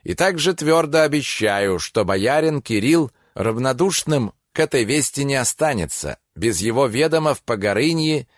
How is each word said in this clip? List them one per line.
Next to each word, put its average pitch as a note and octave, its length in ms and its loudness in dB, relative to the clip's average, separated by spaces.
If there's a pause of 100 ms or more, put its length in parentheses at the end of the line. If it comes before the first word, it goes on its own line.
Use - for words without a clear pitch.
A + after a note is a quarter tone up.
И - 120 -6
также F3 380 0
твёрдо D#3+ 500 2
обещаю, G#2 720 0
что - 260 -2
боярин C3 580 0
Кирилл B2+ 500 2 (240)
равнодушным B2+ 960 0 (200)
к - 60 -2
этой D3+ 240 2
вести C#3 400 -2
не C#3 120 -2
останется. A2+ 800 -2 (180)
Без F#2 260 -2
его A#2 260 2
ведома D3+ 460 0
в - 100 -6
Погорынье C3 840 0 (100)